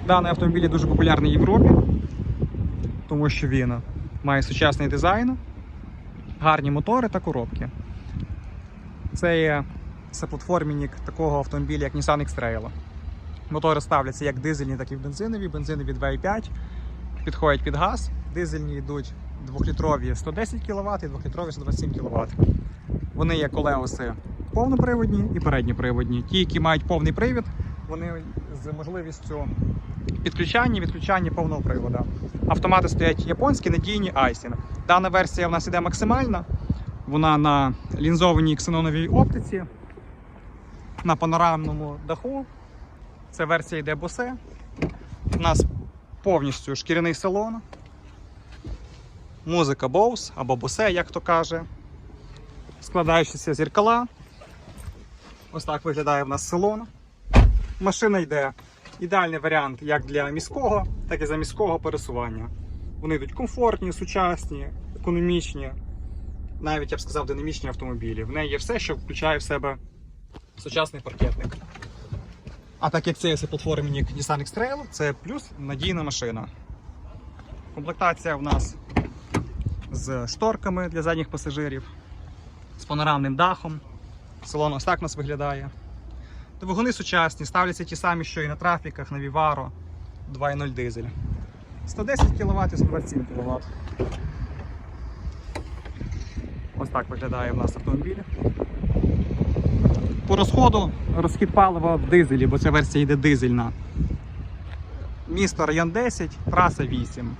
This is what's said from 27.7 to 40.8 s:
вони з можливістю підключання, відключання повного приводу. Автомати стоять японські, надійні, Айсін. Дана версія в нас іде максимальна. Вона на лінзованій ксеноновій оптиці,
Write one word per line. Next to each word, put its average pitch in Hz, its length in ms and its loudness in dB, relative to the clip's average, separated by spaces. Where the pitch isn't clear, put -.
вони 165 360 -6
з 151 100 -6
можливістю 156 720 -8
підключання, 208 580 2
відключання 180 500 2
повного 151 300 0
приводу. 123 440 0
Автомати 180 420 6
стоять - 380 2
японські, 247 420 2
надійні, 185 440 2
Айсін. 123 400 2
Дана 185 220 6
версія 180 380 2
в 165 40 2
нас 165 160 0
іде 170 140 0
максимальна. 214 640 2
Вона 151 300 4
на 143 360 4
лінзованій 160 560 6
ксеноновій 160 520 0
оптиці, - 560 4